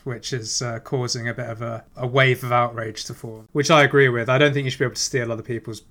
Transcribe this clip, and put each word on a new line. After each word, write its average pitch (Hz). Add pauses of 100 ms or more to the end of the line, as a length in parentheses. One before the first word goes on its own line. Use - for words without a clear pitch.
which 120
is, 113
uh, 117
causing 123
a 117
bit 123
of 113
a, 117 (100)
a 127
wave 127
of 123
outrage 117
to -
form, 110
which 147
I 151
agree 139
with. 120
I 131
don't 147
think 139
you 131
should -
be 135
able 120
to -
steal 120
other 110
people's 113